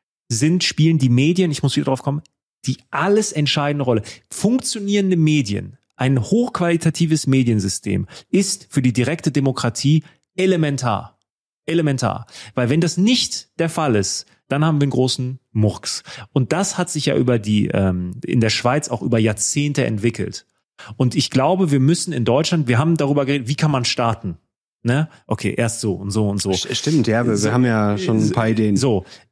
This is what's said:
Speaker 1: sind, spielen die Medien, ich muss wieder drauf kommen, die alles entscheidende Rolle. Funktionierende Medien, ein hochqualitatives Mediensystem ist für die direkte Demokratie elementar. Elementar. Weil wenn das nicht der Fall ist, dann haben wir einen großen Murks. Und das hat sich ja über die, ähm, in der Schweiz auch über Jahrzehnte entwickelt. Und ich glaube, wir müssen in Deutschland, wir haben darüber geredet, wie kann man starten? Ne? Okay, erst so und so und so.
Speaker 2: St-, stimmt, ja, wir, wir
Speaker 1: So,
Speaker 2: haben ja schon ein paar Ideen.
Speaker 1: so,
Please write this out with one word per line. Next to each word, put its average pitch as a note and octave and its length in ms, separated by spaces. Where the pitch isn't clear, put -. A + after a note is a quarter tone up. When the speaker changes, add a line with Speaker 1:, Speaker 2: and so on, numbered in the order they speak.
Speaker 1:
sind, D3+ 360
spielen D#3+ 340
die C3 100
Medien, D#3+ 420
ich C#3 120
muss C3+ 140
wieder D3 100
drauf C3+ 160
kommen, D3 200
die C3 100
alles G3+ 420
entscheidende C#3+ 520
Rolle. B2 180
Funktionierende G3+ 840
Medien, A#2 600
ein C3 260
hochqualitatives E3+ 1040
Mediensystem G#2 800
ist - 400
für - 100
die B2+ 120
direkte C3+ 400
Demokratie C3+ 720
elementar. C#3+ 840
Elementar. C3+ 600
Weil B2 160
wenn D#3 100
das E3+ 160
nicht A#3 520
der E3 100
Fall D#3 280
ist, - 300
dann C#3+ 160
haben D#3+ 160
wir C#3+ 40
einen C#3 60
großen B2+ 480
Murks. - 500
Und B2 200
das F#3 260
hat F3 120
sich D3 160
ja D3 100
über B2 220
die, G#2 300
ähm, F2+ 440
in - 160
der A2+ 100
Schweiz C#3 380
auch A#2+ 140
über A#2 160
Jahrzehnte C3 680
entwickelt. A2+ 600
Und B2+ 180
ich - 160
glaube, E3+ 400
wir C#3+ 80
müssen D#3+ 340
in B2+ 120
Deutschland, D3 420
wir A#2+ 120
haben D#3+ 180
darüber C#3+ 300
geredet, C#3 220
wie C#3 60
kann D3+ 160
man C3 140
starten? A2 540
Ne? C#3 280
Okay, - 300
erst A#2 240
so G#2+ 120
und G2 180
so G#2+ 200
und G2+ 100
so. G2 120
Speaker 2:
St-, - 220
stimmt, D3 320
ja, A2+ 180
wir, A#2 80
wir G#2+ 40
Speaker 1:
So, G#2 160
Speaker 2:
haben B2 140
ja G#2 320
schon F#2 200
ein G#2+ 140
paar A2+ 160
Ideen. G#2+ 300
Speaker 1:
so, A2+ 260